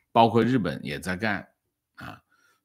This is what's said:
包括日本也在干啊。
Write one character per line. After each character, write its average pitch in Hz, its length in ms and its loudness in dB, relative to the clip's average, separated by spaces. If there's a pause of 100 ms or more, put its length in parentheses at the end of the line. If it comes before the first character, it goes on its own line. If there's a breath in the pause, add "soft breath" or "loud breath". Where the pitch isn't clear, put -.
(120)
包 117 160 6
括 117 160 2
日 123 140 0
本 85 260 -4
也 71 160 -8
在 92 160 -6
干 101 320 -6 (480)
啊。 - 240 -16 (440)